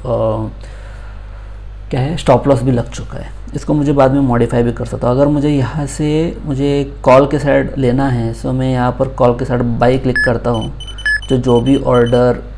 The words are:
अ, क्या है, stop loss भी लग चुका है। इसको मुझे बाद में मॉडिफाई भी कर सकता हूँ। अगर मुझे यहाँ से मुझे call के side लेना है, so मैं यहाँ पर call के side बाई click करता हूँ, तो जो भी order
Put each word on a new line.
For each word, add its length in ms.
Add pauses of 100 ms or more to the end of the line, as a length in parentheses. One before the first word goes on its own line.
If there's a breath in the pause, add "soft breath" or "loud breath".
अ, 400 (1400 loud breath)
क्या 100
है, 160
stop 320
loss 140
भी 80
लग 200
चुका 280
है। 120 (240)
इसको 200
मुझे 180
बाद 180
में 100
मॉडिफाई 420
भी 100
कर 120
सकता 240
हूँ। 80
अगर 120
मुझे 200
यहाँ 380
से 580
मुझे 580
call 240
के 120
side 400
लेना 300
है, 260
so 120
मैं 260
यहाँ 260
पर 100
call 300
के 60
side 180
बाई 360
click 260
करता 260
हूँ, 220 (560)
तो 80
जो 240
भी 220
order 600 (160)